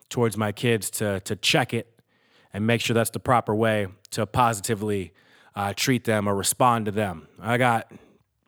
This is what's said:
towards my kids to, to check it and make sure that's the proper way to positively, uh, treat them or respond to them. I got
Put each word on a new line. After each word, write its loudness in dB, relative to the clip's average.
towards -2
my 0
kids 0
to, -2
to -6
check 0
it -8
and -2
make 2
sure 0
that's 4
the -8
proper 2
way 2
to -4
positively, -2
uh, -4
treat 0
them 0
or 0
respond 2
to -4
them. -4
I 0
got 2